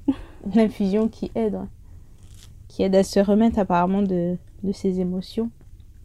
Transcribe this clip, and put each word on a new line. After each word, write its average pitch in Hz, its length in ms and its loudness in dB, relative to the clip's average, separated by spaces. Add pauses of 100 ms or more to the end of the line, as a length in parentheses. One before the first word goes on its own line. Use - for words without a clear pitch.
(540)
L'infusion 214 540 2
qui - 280 -8
aide, 220 200 -2
ouais. 196 120 -10 (1000)
Qui - 160 -2
aide 190 120 2
à 196 80 6
se - 160 2
remettre 214 400 4
apparemment 185 420 2
de, 180 340 0 (280)
de 190 80 -2
ses 185 280 -2
émotions. 185 500 -4 (560)